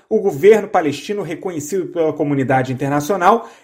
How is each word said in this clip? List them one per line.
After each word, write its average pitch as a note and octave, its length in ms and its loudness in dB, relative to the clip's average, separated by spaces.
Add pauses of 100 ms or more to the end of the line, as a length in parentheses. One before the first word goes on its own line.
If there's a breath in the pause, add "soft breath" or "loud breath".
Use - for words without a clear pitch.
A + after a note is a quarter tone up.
o A3 120 0
governo G3 480 4
palestino F3+ 560 -2
reconhecido E3+ 640 -6
pela D#3 260 -2
comunidade C3 580 0
internacional, F3 800 0 (140 loud breath)